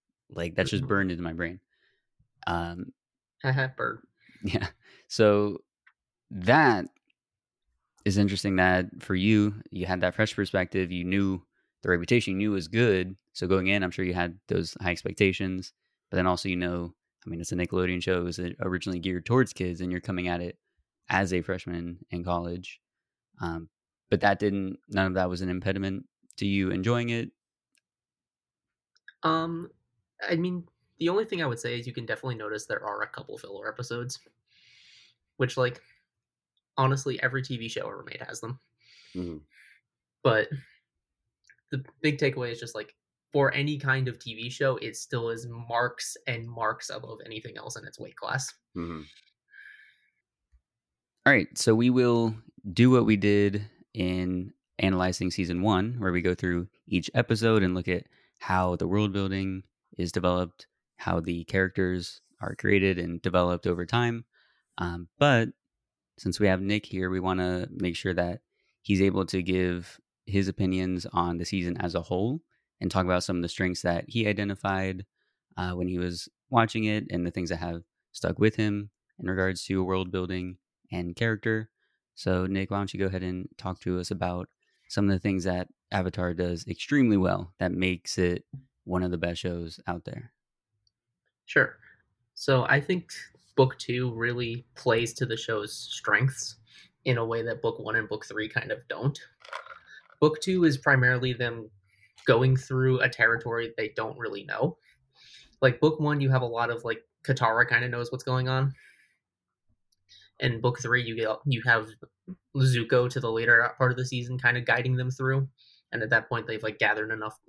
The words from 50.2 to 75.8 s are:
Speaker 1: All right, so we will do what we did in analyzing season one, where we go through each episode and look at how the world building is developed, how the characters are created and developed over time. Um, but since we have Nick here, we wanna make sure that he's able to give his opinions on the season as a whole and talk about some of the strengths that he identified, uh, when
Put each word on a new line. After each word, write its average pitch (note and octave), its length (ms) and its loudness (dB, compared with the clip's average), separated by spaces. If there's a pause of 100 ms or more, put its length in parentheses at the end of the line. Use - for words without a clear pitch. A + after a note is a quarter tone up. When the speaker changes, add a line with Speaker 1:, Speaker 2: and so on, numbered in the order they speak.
Speaker 1:
All C#3 80 6
right, G#2+ 240 2
so A2+ 160 6
we A#2+ 160 6
will A#2+ 460 4 (380)
do B2 180 8
what A#2+ 140 8
we A2 100 6
did G2+ 500 4 (280)
in F#2 600 -2 (260)
analyzing F#2 500 2
season F2 320 -2
one, G#2+ 380 2
where F#2+ 120 0
we F2 100 0
go F2+ 120 2
through F2 340 -2 (200)
each F2+ 260 -2
episode A2+ 480 4
and F2+ 140 2
look F2+ 120 -4
at F2 180 -2 (340)
how F#2 360 0
the F2 120 -2
world G2+ 260 2
building F#2+ 500 -2 (340)
is F2 140 -4
developed, F2+ 560 0 (280)
how F2 240 -2
the E2+ 240 -4
characters F#2 800 0 (180)
are - 160 -8
created F#2+ 420 4
and E2+ 240 -4
developed F2+ 460 2
over F2 180 0
time. A#2 400 -2 (520)
Um, F2 320 -6 (100)
but B2+ 300 4 (680)
since - 220 -4
we G#2 80 6
have F#2 140 4
Nick G2+ 240 0
here, F#2 240 -4
we F#2 100 -2
wanna F2+ 500 0
make F2+ 260 -4
sure F#2+ 180 -2
that F2 280 -2 (400)
he's G2 200 4
able F#2+ 260 4
to F#2 160 -2
give F2+ 560 -2 (260)
his G2 220 2
opinions F#2 640 0
on F2 240 0
the F2 80 -4
season F2 340 -2
as F2 140 -4
a F2 80 0
whole A2 400 -2 (380)
and F#2 100 -2
talk F#2 160 2
about F2+ 180 2
some F#2 120 -2
of F2 80 0
the F2 60 -2
strengths F2+ 340 -2
that E2+ 240 0
he A2+ 180 -2
identified, G2 800 -2 (520)
uh, F2+ 140 -4
when F2+ 160 -2